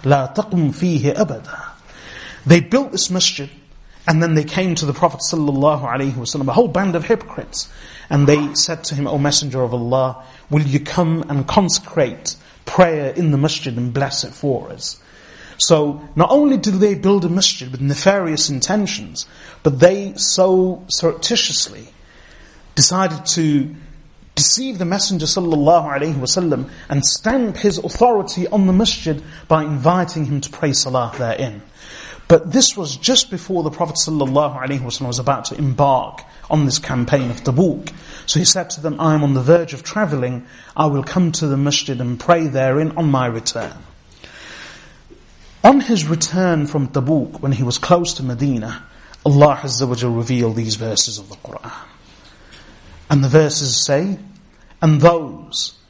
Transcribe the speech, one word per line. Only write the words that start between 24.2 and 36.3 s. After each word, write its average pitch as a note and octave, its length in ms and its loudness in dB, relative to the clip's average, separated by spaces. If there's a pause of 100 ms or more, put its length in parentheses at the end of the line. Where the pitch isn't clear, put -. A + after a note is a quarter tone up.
deceive B3+ 440 0
the F3+ 80 -4
Messenger F3 400 -2
sallallahu D#3 680 2
alaihi C#3+ 220 -2
wasallam C3+ 560 -2 (180)
and C#3 160 0
stamp A#3 540 0
his G3 180 0
authority - 720 0
on G3 180 2
the F#3 60 4
masjid F#3 500 0 (240)
by D#3+ 160 2
inviting D#3 640 0
him C#3 160 -2
to - 80 -10
pray D3 240 -2
salah B2+ 460 -2
therein. A2+ 420 -4 (680)
But D#3+ 240 4
this - 240 2
was D3 200 -8
just - 320 0
before F3 360 -4
the C#3+ 80 -2
Prophet E3 240 -4
sallallahu C#3 640 0
alaihi C3+ 160 -4
wasallam B2+ 300 -6
was B2 100 -4
about B2+ 280 -2
to - 100 -8
embark C#3 640 0 (260)